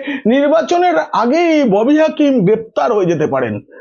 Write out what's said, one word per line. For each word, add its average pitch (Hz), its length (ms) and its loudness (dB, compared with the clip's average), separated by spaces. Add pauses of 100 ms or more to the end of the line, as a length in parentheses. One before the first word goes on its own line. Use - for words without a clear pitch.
(260)
নির্বাচনের 311 720 2
আগেই 302 640 0
ববি 233 340 2
হাকিম 294 480 0
গ্রেপ্তার 220 480 -2
হয়ে 202 120 0
যেতে 156 220 -2
পারেন 117 320 -4 (220)